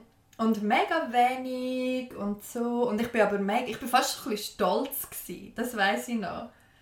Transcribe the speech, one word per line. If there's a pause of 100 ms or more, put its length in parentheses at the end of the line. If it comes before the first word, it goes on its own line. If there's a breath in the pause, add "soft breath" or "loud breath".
(380)
und
mega
wenig
und
so.
Und
ich
bin
aber
mega,
ich
bin
fast
ein
bisschen
stolz
gsi.
Das
weiss
ich
noch. (320 soft breath)